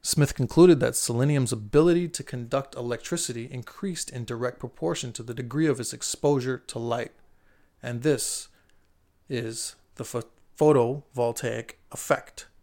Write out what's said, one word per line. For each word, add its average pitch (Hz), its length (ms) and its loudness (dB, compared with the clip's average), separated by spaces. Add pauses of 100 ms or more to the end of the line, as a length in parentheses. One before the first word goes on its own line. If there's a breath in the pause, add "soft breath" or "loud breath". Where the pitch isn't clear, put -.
Smith - 320 2
concluded 160 460 8
that 120 160 0
selenium's 131 560 0
ability 160 560 2
to - 160 -8
conduct 123 500 -6
electricity 120 760 -6
increased 160 600 -8
in 120 140 -8
direct 120 340 -6
proportion 143 540 -6
to 117 100 -12
the 117 100 -10
degree 127 360 0
of 120 100 2
its 117 140 -8
exposure 131 720 0
to - 140 -10
light. 117 320 -4 (680)
And 120 220 -6
this - 460 0 (840)
is 117 460 -6 (180)
the 113 100 -12
pho-, 117 200 -6 (340)
photovoltaic 123 1160 2 (180)
effect. - 560 -4 (140)